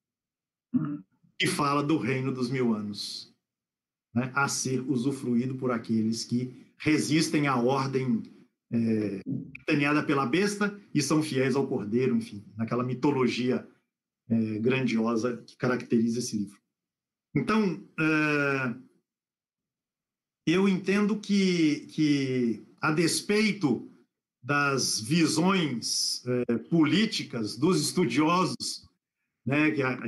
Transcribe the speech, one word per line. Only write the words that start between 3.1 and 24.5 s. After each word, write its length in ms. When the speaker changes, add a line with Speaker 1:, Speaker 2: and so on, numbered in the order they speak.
Speaker 2:
né, 220
a 120
ser 420
usufruído 680
por 160
aqueles 520
que 540
resistem 680
à 80
ordem, 680
é, 500
capitaneada 480
pela 220
besta 540
e 80
são 220
fiéis 320
ao 120
Cordeiro, 480
enfim, 300
naquela 280
mitologia, 840
é, 300
grandiosa 760
que 180
caracteriza 640
esse 180
livro. 220
Então, 540
é, 800
eu 220
entendo 520
que, 680
que, 800
a 100
despeito 1000
das 560